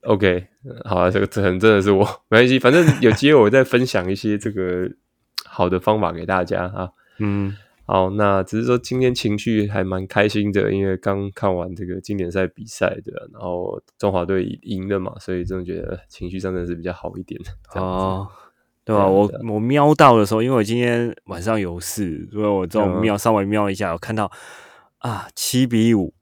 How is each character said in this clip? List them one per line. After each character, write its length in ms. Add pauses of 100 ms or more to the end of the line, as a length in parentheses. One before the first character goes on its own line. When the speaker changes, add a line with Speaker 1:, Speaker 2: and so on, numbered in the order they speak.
Speaker 1:
OK， 440 (380)
好 120
啊， 140
这 80
个 80
可 140
能 180
真 120
的 100
是 100
我， 140 (240)
没 120
关 60
系， 120
反 120
正 160 (140)
有 120
机 200
会 80
我 80
再 160
分 220
享 240
一 40
些 240
这 140
个 380 (540)
好 240
的 120
方 200
法 120
给 120
大 200
家 220
啊。 240 (280)
Speaker 2:
嗯。 360 (300)
Speaker 1:
好， 260
那 340
只 160
是 40
说 140
今 220
天 140
情 220
绪 320
还 160
蛮 220
开 220
心 240
的， 200
因 140
为 100
刚 380
看 200
完 200
这 100
个 160
经 160
典 140
赛 160
比 180
赛， 240 (160)
对 120
啊， 160
然 100
后 400 (160)
中 120
华 140
队 200 (180)
赢 260
了 100
嘛， 200
所 160
以 100
真 140
的 60
觉 180
得 260
情 220
绪 80
上 160
真 80
的 40
是 80
比 80
较 100
好 260
一 60
点， 140 (320)
这 100
样 180
子。 60
Speaker 2:
哦， 240 (560)
对 120
啊， 40
Speaker 1:
对 40
啊， 40
Speaker 2:
我， 200
Speaker 1:
对 80
啊。 40 (100)
Speaker 2:
我 100
瞄 340
到 220
的 80
时 80
候， 100
因 60
为 80
我 60
今 160
天 360 (100)
晚 180
上 180
有 200
事， 520
所 80
以 60
我 200
这 120
种 220
瞄， 160
Speaker 1:
嗯。 20
Speaker 2:
稍 140
微 120
瞄 240
一 60
下， 180
我 60
看 160
到， 160 (680)
啊， 360
七 320
比 260
五 300